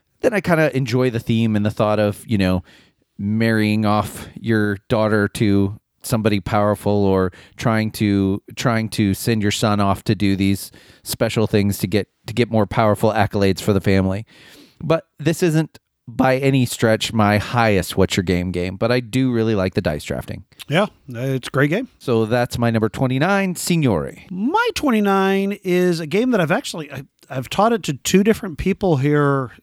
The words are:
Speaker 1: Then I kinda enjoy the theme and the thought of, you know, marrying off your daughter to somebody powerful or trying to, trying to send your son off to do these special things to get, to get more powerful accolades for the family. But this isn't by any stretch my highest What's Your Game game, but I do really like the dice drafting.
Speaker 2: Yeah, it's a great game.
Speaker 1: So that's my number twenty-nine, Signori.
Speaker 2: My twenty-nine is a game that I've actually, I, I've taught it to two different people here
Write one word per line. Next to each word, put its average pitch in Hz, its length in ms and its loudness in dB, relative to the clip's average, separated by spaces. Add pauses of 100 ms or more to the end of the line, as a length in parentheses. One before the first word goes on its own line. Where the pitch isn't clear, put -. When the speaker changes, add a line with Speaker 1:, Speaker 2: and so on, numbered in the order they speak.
(220)
Speaker 1:
Then 240 140 2
I 190 60 0
kinda 160 360 2
enjoy 127 320 0
the 113 100 -2
theme 113 360 0
and 104 100 0
the 107 60 0
thought 107 280 0
of, 104 280 -2
you 110 100 0
know, 92 260 0 (540)
marrying 107 680 0
off 104 420 -2 (120)
your 104 380 0 (120)
daughter 107 400 2
to 101 500 0 (240)
somebody 107 360 0
powerful 104 520 0
or 95 400 2 (260)
trying 110 320 0
to, 101 520 0 (140)
trying 113 340 -2
to 101 240 2
send 110 280 -2
your 101 100 2
son 104 280 0
off 98 240 0
to 117 120 0
do 98 200 2
these 98 360 0 (320)
special 110 440 -2
things 101 320 0
to 107 80 -2
get, 98 200 -2 (200)
to 113 60 -10
get 113 180 0
more 110 160 2
powerful 107 440 2
accolades 101 500 0
for 107 120 0
the 95 80 0
family. 95 440 0 (560)
But 160 260 -2 (100)
this 160 240 -2
isn't 156 380 0 (280)
by 131 300 0
any 135 300 2
stretch - 460 0
my 104 260 4
highest 107 580 0
What's 95 180 2
Your 98 80 2
Game 90 280 -2
game, 90 240 -6
but 113 160 -2
I 123 80 0
do 123 320 -2
really 113 240 0
like 95 180 0
the 104 80 -2
dice 80 220 -4
drafting. 90 400 -10 (240)
Speaker 2:
Yeah, 180 200 0 (200)
it's 131 400 -6
a - 40 -12
great 143 200 2
game. 233 160 -2 (100)
Speaker 1:
So 113 300 0
that's 123 320 -2
my 117 100 2
number 113 200 0
twenty-nine, 170 680 0
Signori. 120 720 -2
Speaker 2:
My 320 460 -2
twenty-nine 196 880 0
is 180 360 2
a 170 60 -8
game 202 260 0
that 208 100 2
I've 147 100 0
actually, 175 400 -4
I, 139 140 -12 (220)
I've 131 220 -8
taught 220 240 2
it 208 100 -2
to 156 120 -4
two - 280 2
different 196 360 -2
people 185 380 0
here 139 540 0 (120)